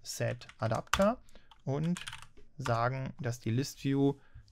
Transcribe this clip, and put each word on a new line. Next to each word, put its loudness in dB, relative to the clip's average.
setAdapter 0
und -2
sagen, 0
dass -4
die -2
ListView 2